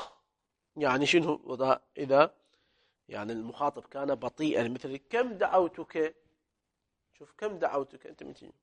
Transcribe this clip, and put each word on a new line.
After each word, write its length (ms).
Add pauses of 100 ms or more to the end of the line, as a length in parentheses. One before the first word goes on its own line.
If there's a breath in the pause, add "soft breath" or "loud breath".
(760 loud breath)
يعني 280
شنو 380
وضع 340 (200)
إذا، 360 (760)
يعني 240
المخاطب 520
كان 300
بطيئاً، 520
مثل: 300
"كم 360
دعوتك؟" 840 (960)
شوف، 240
"كم 220
دعوتك"، 480
أنت 160
متى؟ 280 (120)